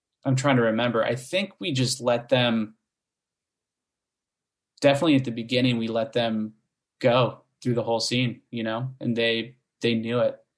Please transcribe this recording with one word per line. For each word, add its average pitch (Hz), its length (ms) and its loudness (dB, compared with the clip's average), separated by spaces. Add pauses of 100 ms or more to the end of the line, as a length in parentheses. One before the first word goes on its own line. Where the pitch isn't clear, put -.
(240)
I'm 131 120 2
trying 131 200 2
to 120 60 4
remember. 113 420 0
I 120 120 -2
think 196 340 -4 (100)
we 185 120 -4
just 127 280 -2
let 120 300 0
them, 117 460 0 (2000)
definitely 139 360 4
at 131 80 2
the 120 60 -6
beginning, 120 480 0
we 113 100 -4
let 113 240 -2
them 110 420 -2 (460)
go 120 420 2 (200)
through 123 120 0
the 117 80 -2
whole 113 180 -2
scene, 123 400 -2 (100)
you 117 120 -6
know, 117 380 -6
and 117 160 -2
they, 117 400 -2 (240)
they 117 140 0
knew 113 260 -2
it 110 160 0 (220)